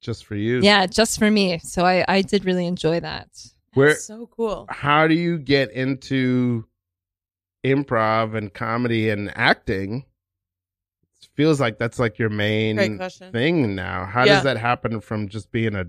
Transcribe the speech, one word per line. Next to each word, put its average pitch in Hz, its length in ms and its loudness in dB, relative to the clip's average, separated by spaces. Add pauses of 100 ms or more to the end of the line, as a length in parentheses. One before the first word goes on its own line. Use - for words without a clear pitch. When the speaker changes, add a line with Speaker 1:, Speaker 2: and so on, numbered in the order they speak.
Speaker 1:
Just - 240 -10
for 107 100 -10
you. 113 260 -2
Speaker 2:
Yeah, 202 240 4
just 214 340 0
for 214 100 4
me. 190 300 0
So - 260 -2
I, 180 220 4
I 190 140 2
did 190 240 -2
really 180 200 0
enjoy 170 360 0
that. 156 260 -12 (460)
Speaker 1:
Where 139 160 6
Speaker 3:
That's 147 160 0
so 220 220 -16
cool. 208 420 -6
Speaker 1:
How 151 380 2
do 160 60 4
you 170 240 0
get 139 340 0
into 127 960 -2 (1000)
improv 113 680 0
and 107 180 -8
comedy 117 560 -2
and 104 260 -4
acting? 113 720 -2 (1160)
It - 140 -20
feels 147 240 4
like 117 200 -2
that's, 117 200 -4
like, 117 200 -2
your 113 100 2
main 107 480 0
Speaker 3:
Great 104 200 0
question. 185 340 -12
Speaker 1:
thing 127 440 0
now. 92 300 -6
How 107 200 0
Speaker 3:
Yeah. 202 100 6
Speaker 1:
does 190 80 2
that 131 140 0
happen 117 440 -2
from 107 280 -6
just 107 220 -12
being 113 240 -2
a 92 140 -6